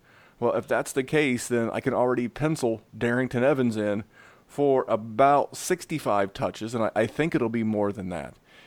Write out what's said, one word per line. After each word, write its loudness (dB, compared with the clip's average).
Well, 2
if -2
that's 0
the -2
case, 0
then 0
I -4
can -2
already 2
pencil -2
Darrington 0
Evans 2
in 0
for 2
about 2
sixty-five -2
touches, -6
and 0
I, 0
I 2
think -2
it'll 0
be -2
more 0
than -8
that. -10